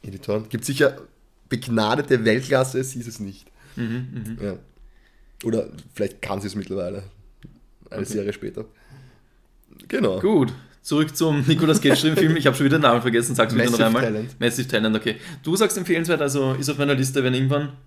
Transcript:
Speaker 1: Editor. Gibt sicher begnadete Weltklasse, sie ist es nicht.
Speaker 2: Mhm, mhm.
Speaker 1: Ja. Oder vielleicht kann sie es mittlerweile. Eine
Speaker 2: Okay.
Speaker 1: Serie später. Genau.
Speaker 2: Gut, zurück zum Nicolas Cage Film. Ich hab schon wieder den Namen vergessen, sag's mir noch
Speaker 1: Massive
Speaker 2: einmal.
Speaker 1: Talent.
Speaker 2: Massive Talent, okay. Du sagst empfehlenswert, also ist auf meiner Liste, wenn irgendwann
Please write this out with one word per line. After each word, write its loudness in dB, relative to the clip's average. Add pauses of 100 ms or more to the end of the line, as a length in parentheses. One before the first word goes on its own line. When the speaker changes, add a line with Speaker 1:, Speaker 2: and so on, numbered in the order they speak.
Speaker 1:
Editor. -6
Gibt -6
sicher 2 (500)
begnadete 0
Weltklasse, 0
sie -10
ist -12
es -14
nicht. -14 (300)
Speaker 2:
Mhm, -6
mhm. -8
Speaker 1:
Ja. -6 (920)
Oder -2 (240)
vielleicht -4
kann -6
sie -8
es -8
mittlerweile. -6 (880)
Eine -8
Speaker 2:
Okay. -6
Speaker 1:
Serie -4
später. -10 (1200)
Genau. 0
Speaker 2:
Gut, 4 (280)
zurück 0
zum 2
Nicolas 4
Cage 6 (140)
Film. 4
Ich -2
hab 2
schon 2
wieder 4
den 2
Namen 6
vergessen, 0
sag's 2
mir 2
noch 2
Speaker 1:
Massive 4
Speaker 2:
einmal. 2
Speaker 1:
Talent. -4
Speaker 2:
Massive 0
Talent, 0
okay. -2 (280)
Du 0
sagst 2
empfehlenswert, 0
also 0
ist -4
auf -4
meiner 2
Liste, 0
wenn 2
irgendwann 0 (140)